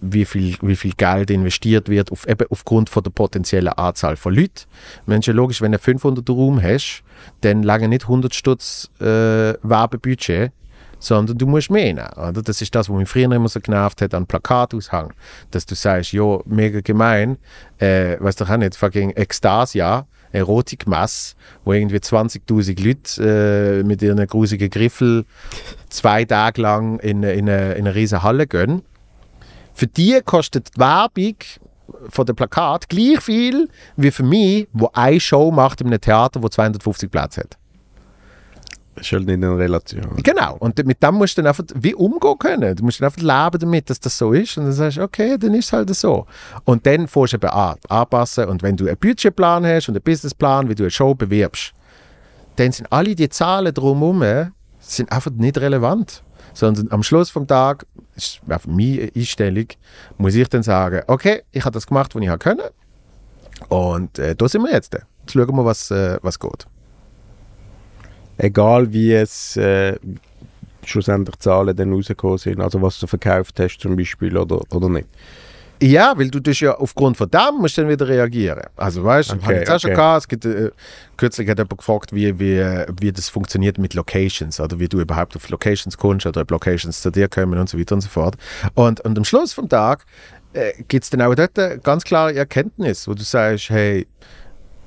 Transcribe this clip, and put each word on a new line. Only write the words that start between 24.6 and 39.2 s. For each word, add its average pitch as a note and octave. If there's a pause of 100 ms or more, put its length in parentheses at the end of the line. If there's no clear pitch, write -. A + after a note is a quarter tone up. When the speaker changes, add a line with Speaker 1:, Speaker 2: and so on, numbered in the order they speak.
Speaker 1:
Griffel A#2 (640)
zwei A2
Tage A2+
lang A2
in, G#2
in G2+
eine, G2
in G2+
eine F#2+
riesen G#2
Halle C3
gehen. A#2+ (920)
Für A#2+
die A#3+
kostet D3+
die A#2+
Werbung F#3+ (760)
von C3
dem A#2
Plakat D#3
gleich A#3+
viel B3 (280)
wie C#3
für -
mich, G3+
wo A2+
eine C3+
Show D#3
macht C3+
in B2
einem A2+
Theater, A#2
wo A2+
zweihundertfünfzig G#2
Plätze -
hat. - (1400)
Speaker 2:
Das -
ist -
halt F#2+